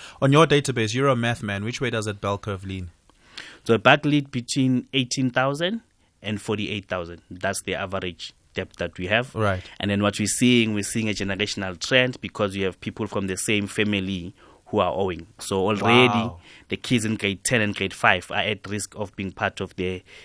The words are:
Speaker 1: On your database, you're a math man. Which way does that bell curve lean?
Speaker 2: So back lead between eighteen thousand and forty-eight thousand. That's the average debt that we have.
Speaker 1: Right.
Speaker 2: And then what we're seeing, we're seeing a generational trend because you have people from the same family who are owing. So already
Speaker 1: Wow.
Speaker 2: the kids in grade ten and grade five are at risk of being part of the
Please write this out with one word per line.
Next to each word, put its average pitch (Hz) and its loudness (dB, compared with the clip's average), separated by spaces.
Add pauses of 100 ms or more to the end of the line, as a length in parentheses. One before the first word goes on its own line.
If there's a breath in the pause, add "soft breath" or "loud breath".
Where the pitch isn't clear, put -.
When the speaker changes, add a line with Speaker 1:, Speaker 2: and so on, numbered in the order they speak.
(200 loud breath)
Speaker 1:
On 135 4
your 156 8
database, 123 2
you're 139 2
a 131 4
math 117 0
man. 101 -4
Which 117 -6
way 123 -2
does 110 -2
that 104 -6
bell 101 -2
curve 98 -8
lean? 95 -8 (760 loud breath)
Speaker 2:
So 113 6
back 139 6
lead 143 2
between 127 0
eighteen 131 0
thousand 143 -2 (420)
and 107 -4
forty-eight 104 -4
thousand. 87 -6 (120)
That's 95 -4
the 92 -4
average 92 -6 (220)
debt 95 -6
that - -6
we 90 -4
have. 117 0
Speaker 1:
Right. 98 0 (160 loud breath)
Speaker 2:
And 101 -2
then 101 2
what 104 2
we're 104 0
seeing, 117 4
we're 101 -2
seeing 110 -2
a 104 -2
generational 98 -4
trend 127 2
because 101 -2
you 98 0
have 90 -4
people 110 -6
from 101 -2
the 92 -2
same 104 0
family 98 -2 (320 soft breath)
who 107 -2
are 90 2
owing. 90 -2 (140)
So 95 -2
already 113 4
Speaker 1:
Wow. 92 -4 (300 loud breath)
Speaker 2:
the 101 -4
kids 113 0
in 110 0
grade 98 -4
ten 123 2
and 104 0
grade 95 -4
five 98 2
are - -4
at 98 -4
risk 101 -6
of 101 -8
being 95 -6
part 98 -4
of 92 -6
the 92 -4 (220 loud breath)